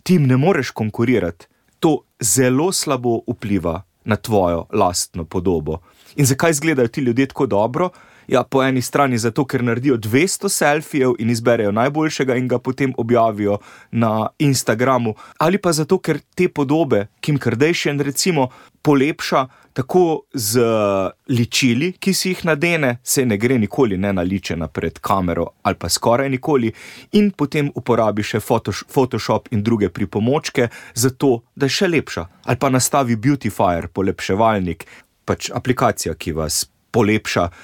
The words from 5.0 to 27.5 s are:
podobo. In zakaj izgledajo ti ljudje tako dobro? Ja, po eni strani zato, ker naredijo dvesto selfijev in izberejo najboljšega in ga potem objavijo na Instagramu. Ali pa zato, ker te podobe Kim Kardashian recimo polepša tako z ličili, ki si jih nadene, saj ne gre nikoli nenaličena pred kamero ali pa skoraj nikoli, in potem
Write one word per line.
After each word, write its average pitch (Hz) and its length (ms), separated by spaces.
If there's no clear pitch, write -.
podobo. 82 540
In 147 100
zakaj 139 260
izgledajo 143 360
ti 147 140
ljudje 123 240
tako 139 200
dobro? 117 440
Ja, 123 160
po 131 200
eni 131 180
strani 135 360
zato, 113 280
ker 120 180
naredijo 120 340
dvesto 131 520
selfijev 147 720
in 113 100
izberejo 117 420
najboljšega 139 640
in 127 120
ga 123 120
potem 131 380
objavijo 113 600
na 113 360
Instagramu. 123 760
Ali 175 200
pa 180 140
zato, 156 260
ker 156 220
te 180 140
podobe 139 580
Kim 147 160
Kardashian 143 640
recimo 143 500
polepša 143 680
tako 165 480
z 117 280
ličili, 127 680
ki 190 140
si - 160
jih 180 160
nadene, 156 580
saj - 220
ne 110 120
gre 123 220
nikoli 104 380
nenaličena 90 680
pred 82 320
kamero 85 480
ali - 120
pa - 140
skoraj 131 400
nikoli, 127 420
in 208 200
potem 143 440